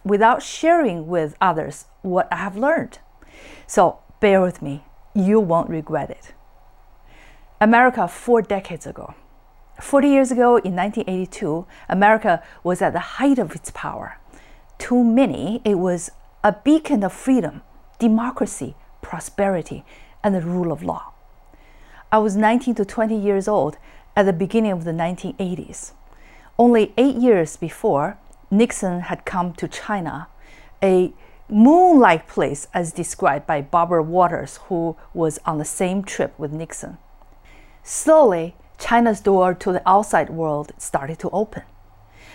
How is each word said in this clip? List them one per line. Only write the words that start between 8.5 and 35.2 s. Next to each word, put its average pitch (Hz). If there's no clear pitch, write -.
ago. -
Forty 277
years 269
ago, 240
in 180
nineteen 202
eighty-two, 185
America 202
was 180
at 165
the -
height 269
of 170
its -
power. -
To 247
many, 226
it 208
was 175
a 202
beacon 294
of 185
freedom, 240
democracy, 226
prosperity, 175
and 202
the 185
rule 175
of 147
law. -
I 220
was 214
nineteen 226
to 214
twenty 220
years 196
old 160
at 202
the 196
beginning 202
of 170
the 170
nineteen 170
eighties. 175
Only 233
eight 262
years 214
before, 165
Nixon 196
had -
come 180
to 170
China, 165
a 185
moon-like 247
place 143
as 170
described 156
by 151
Barbara 170
Waters, 165
who 165
was 160